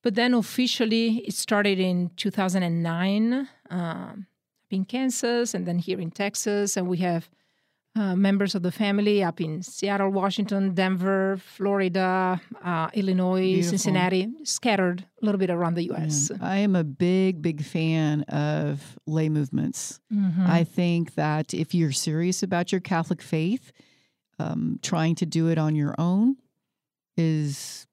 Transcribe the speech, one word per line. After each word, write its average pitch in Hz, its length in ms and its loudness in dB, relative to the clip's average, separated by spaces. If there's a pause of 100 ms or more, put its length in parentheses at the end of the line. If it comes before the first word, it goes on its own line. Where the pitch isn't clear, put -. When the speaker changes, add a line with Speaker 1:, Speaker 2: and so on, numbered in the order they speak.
Speaker 1:
But 226 120 0
then 247 180 4
officially 226 840 2 (100)
it 196 60 -6
started 208 440 2
in 180 380 0
two 202 140 -2
thousand 185 320 0
and 170 200 0
nine, 208 640 0 (220)
um, 180 580 -8 (440)
in 190 160 -2
Kansas 240 680 -2
and 180 140 -4
then 175 120 0
here 180 220 -2
in 165 100 -6
Texas. 202 680 -2
And 180 100 -2
we 180 80 0 (120)
have, 165 200 -2 (680)
uh, 196 220 0
members 196 380 2
of 180 80 -2
the 175 100 -2
family 208 500 2
up 170 200 -2
in 160 200 -4
Seattle, 196 460 -2
Washington, 196 640 0
Denver, 190 640 2
Florida, 185 1040 0 (240)
uh, 165 300 -2
Illinois, 185 480 2 (100)
Speaker 2:
Beautiful. 170 200 2
Speaker 1:
Cincinnati, 185 560 2 (160)
scattered 190 600 0 (160)
a 220 60 -2
little 202 120 2
bit 185 120 0
around 170 240 0
the 170 100 0
U - 100 -6
S. 156 360 -2
Speaker 2:
Yeah. - 100 -8
I 185 160 -2
am 202 180 4
a 175 80 4
big, 175 600 2
big 156 200 -2
fan 160 600 0
of 147 720 -2 (100)
lay 156 220 0
movements. - 720 -2 (100)
Speaker 1:
Mm-hmm. 190 360 2
Speaker 2:
I 170 180 4
think 170 520 0
that 151 360 0
if - 220 -4
you're 160 180 2
serious 170 500 -2
about 180 300 -2
your 190 80 0
Catholic 170 400 -2
faith, 170 500 -2 (680)
um, - 420 -4
trying 165 360 0
to 175 100 -2
do 165 220 0
it 165 100 2
on 156 180 0
your 143 220 0
own 202 380 2 (800)
is 156 760 -2